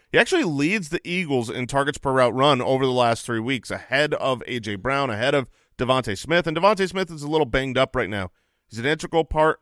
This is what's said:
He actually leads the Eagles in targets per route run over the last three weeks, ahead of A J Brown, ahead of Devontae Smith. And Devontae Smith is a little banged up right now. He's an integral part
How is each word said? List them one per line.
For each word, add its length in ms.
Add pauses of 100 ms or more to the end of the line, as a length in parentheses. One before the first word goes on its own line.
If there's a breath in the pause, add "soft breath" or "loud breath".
(120)
He 60
actually 280
leads 440
the 180
Eagles 420
in 180
targets 320
per 120
route 220
run 260
over 260
the 60
last 340
three 140
weeks, 300
ahead 460
of 320
A 120
J 160
Brown, 360
ahead 240
of 120 (300)
Devontae 400
Smith. 300
And 100
Devontae 320
Smith 220
is 100
a 80
little 160
banged 320
up 180
right 140
now. 220 (360)
He's 120
an 80
integral 380
part 360